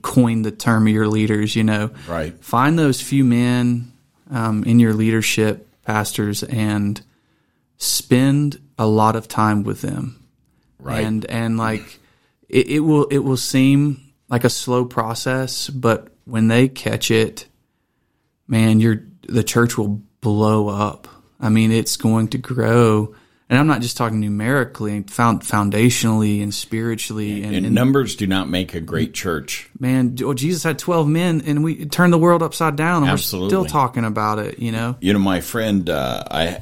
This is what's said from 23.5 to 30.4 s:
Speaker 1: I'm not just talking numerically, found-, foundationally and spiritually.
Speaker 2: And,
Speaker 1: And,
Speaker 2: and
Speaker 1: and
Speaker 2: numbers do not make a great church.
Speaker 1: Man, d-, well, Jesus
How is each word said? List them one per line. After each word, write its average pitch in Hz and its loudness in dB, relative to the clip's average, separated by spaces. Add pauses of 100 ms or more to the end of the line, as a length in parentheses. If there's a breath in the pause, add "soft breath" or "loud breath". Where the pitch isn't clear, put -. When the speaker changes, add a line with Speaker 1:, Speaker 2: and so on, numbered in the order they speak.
Speaker 1:
I'm 151 2
not 127 0
just 120 -6
talking 110 -2
numerically, 104 -4
found-, 117 0
foundationally 107 2
and 104 -4
spiritually. 107 -6
Speaker 2:
And, - -8
Speaker 1:
And, 101 -4
Speaker 2:
and 95 -2
Speaker 1:
and 120 2
Speaker 2:
numbers 127 2
do 104 -4
not 95 -2
make 90 -2
a 87 -6
great 80 -4
church. - -8 (100)
Speaker 1:
Man, 127 0
d-, 123 -6
well, 135 -2
Jesus 156 -4